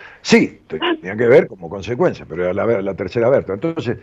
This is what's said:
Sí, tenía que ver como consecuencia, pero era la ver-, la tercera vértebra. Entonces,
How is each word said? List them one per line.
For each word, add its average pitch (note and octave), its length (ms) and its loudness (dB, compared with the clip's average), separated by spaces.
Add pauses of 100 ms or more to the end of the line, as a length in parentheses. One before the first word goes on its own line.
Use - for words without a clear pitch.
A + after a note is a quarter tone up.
(220)
Sí, - 440 2
tenía F#2+ 480 -4
que A#2 140 0
ver D3+ 180 8
como F2 220 -14
consecuencia, G#2 580 -4
pero D#2+ 180 -4
era F2+ 100 0
la G2+ 100 -2
ver-, G#2+ 180 0
la G2 120 -4
tercera G#2 340 -2
vértebra. C3 260 0
Entonces, B2 480 -6